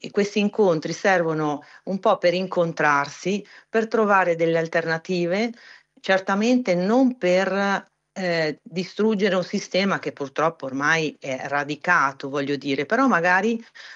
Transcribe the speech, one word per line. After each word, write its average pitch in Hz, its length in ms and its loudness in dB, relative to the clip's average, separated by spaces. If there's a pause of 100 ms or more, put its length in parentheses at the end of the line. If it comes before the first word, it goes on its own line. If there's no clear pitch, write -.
(120)
questi 202 260 -2
incontri 190 540 0
servono 160 720 0 (200)
un 190 140 -4
po' 190 200 2
per 175 160 2
incontrarsi, 170 1080 -2 (240)
per 220 200 -2
trovare 202 480 2
delle 165 220 2
alternative, 170 960 -2 (480)
certamente 202 760 2
non 240 420 2
per, 190 720 0 (220)
eh, 170 500 -2
distruggere 196 720 -2
un 180 100 0
sistema 185 540 -2
che 143 140 -6
purtroppo 147 540 -4
ormai 147 520 0
è 131 300 -8
radicato, 143 800 0
voglio 143 280 -2
dire, 139 300 -4
però 254 200 2
magari 196 560 2 (320)